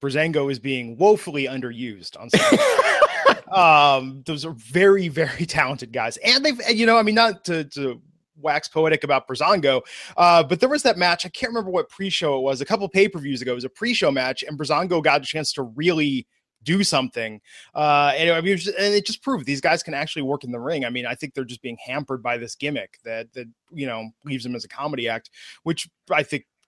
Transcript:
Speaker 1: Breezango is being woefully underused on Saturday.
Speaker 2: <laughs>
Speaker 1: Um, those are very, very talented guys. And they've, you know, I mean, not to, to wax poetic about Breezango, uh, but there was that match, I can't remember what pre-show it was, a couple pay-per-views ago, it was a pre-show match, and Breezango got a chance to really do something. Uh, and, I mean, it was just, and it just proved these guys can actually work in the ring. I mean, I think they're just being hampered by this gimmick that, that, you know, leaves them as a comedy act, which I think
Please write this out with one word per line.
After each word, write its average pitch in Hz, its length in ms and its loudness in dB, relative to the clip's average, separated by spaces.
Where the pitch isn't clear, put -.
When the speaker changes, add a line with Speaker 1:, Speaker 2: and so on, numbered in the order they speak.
Speaker 1:
Breezango 143 500 0
is 135 60 -4
being 120 400 -6
woefully 175 480 2
underused 120 720 -10
on 117 100 -16
Saturday. 622 340 2
Speaker 2:
<laughs> 554 380 2
Speaker 1:
Um, 143 720 4
those 147 200 -8
are 165 60 -8
very, 175 560 2
very 160 380 -2
talented 135 480 -4
guys. 117 240 -4
And 254 260 2
they've, 285 160 0
you 226 140 2
know, 226 120 6
I 220 60 6
mean, 214 120 2
not 226 300 2
to, 165 200 -2
to 131 360 -6
wax 151 300 -2
poetic 160 360 2
about 143 240 0
Breezango, 139 540 2
uh, 170 260 8
but 160 160 0
there 262 100 4
was 294 140 0
that 226 140 4
match, 180 280 2
I 180 40 -12
can't 233 220 -6
remember 220 180 -6
what 180 200 -2
pre-show 175 480 -4
it 131 40 -2
was, 135 200 -2
a 143 40 -4
couple 202 240 -2
pay-per-views 160 520 0
ago, 127 100 -4
it 120 40 -2
was 123 80 -10
a 131 60 -8
pre-show 214 420 0
match, 131 320 -2
and 151 140 -10
Breezango 156 460 0
got 147 180 4
a 131 40 -16
chance 156 280 -6
to 139 100 -6
really 143 640 0
do 185 200 0
something. 117 560 -4
Uh, 143 440 4
and, 165 140 2
I 165 100 2
mean, 175 80 0
it 202 40 4
was 170 120 -2
just, 196 120 -6
and 202 160 2
it 202 120 2
just - 160 -10
proved 220 240 -4
these 139 160 -4
guys 170 220 2
can 156 100 -10
actually 143 300 -6
work 135 200 -4
in 127 80 -10
the 120 80 -8
ring. 139 240 -4
I 120 60 -4
mean, 123 160 -6
I 120 100 -6
think 139 180 -12
they're 135 120 -6
just 123 160 -16
being 117 240 -10
hampered 131 380 -8
by 120 140 -2
this 117 180 -12
gimmick 135 500 -8
that, 113 280 -10
that, 123 140 -12
you 151 140 -8
know, 113 240 -8
leaves 131 180 -8
them 123 120 -8
as 113 100 -10
a - 40 -20
comedy 135 380 -6
act, 113 220 -6
which 165 240 -4
I 151 120 2
think 139 220 -6